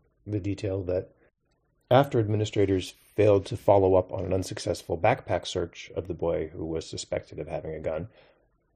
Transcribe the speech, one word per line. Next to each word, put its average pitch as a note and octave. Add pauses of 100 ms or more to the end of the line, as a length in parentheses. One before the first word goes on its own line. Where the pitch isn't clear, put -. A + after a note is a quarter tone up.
(260)
the G#2
detail G2
that F2+ (800)
after C3+
administrators G#2
failed G2+
to A2
follow G2
up F#2
on F#2
an F#2
unsuccessful F#2
backpack G2+
search -
of F2
the F2
boy E2
who E2+
was D#2+
suspected -
of D#2
having D#2+
a D#2
gun, D#2+ (680)